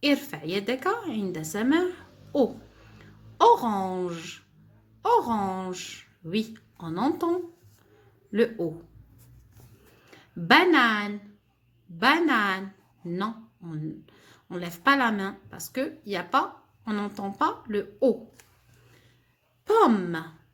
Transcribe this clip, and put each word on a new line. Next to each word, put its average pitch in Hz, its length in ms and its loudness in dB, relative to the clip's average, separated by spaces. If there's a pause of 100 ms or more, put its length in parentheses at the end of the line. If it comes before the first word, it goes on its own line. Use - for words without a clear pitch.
ارفع 269 380 0
يدك 202 440 -4 (200)
عند 196 340 -4
سماع 247 440 0 (500)
O. 269 200 2 (840)
Orange. 185 1040 2 (600)
Orange. 196 1040 -2 (160)
Oui, 214 320 -4 (240)
on 165 180 -8
entend 339 440 0 (880)
le 226 280 0
O. 165 220 -6 (1500)
Banane. 220 840 4 (680)
Banane. 208 840 0 (340)
Non, 185 280 -4 (300)
on, 165 140 -10 (720)
on 180 80 -10
lève 175 240 -10
pas 277 140 4
la 247 160 2
main 196 260 -4 (120)
parce - 200 -14
que 302 360 -6
y 202 100 -8
a 175 80 -4
pas, - 400 -2 (220)
on 220 80 -6
n'entend 202 380 -6
pas 214 360 -2
le 208 340 -6
O. - 280 2 (1400)
Pomme. 202 580 4 (300)